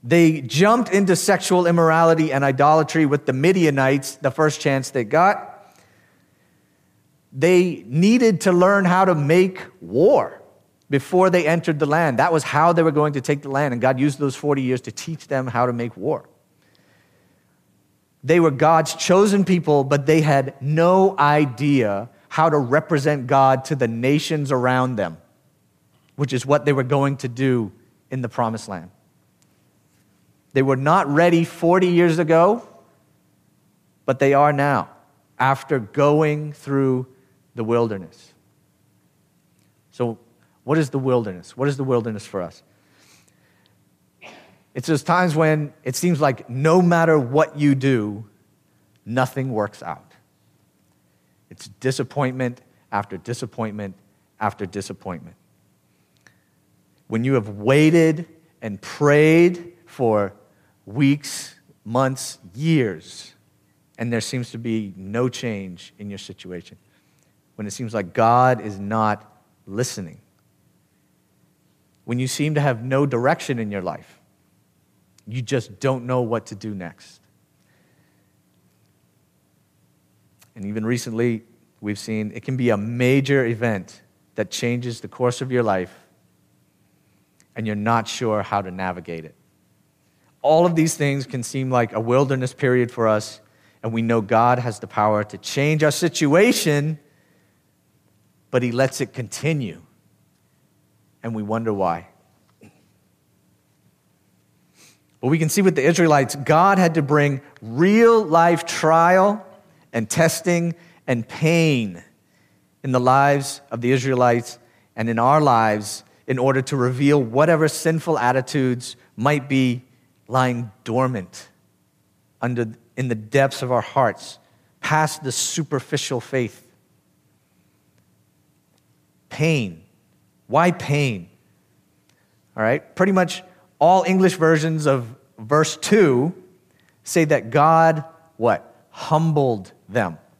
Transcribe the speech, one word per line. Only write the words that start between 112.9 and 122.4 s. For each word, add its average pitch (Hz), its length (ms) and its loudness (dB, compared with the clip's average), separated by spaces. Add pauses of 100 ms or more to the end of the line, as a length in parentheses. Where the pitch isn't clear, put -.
the 127 80 2
lives 139 640 2 (100)
of 117 80 -8
the 120 140 0
Israelites 123 680 0 (380)
and 113 120 -4
in 113 80 -2
our 131 220 4
lives 113 640 0 (240)
in 127 100 -4
order 131 260 0
to 131 120 -6
reveal 135 480 0
whatever 151 460 2
sinful 160 500 -2
attitudes 127 800 -2 (180)
might 139 320 -2
be 131 340 0 (460)
lying 123 440 -2 (120)
dormant 120 640 -4 (920)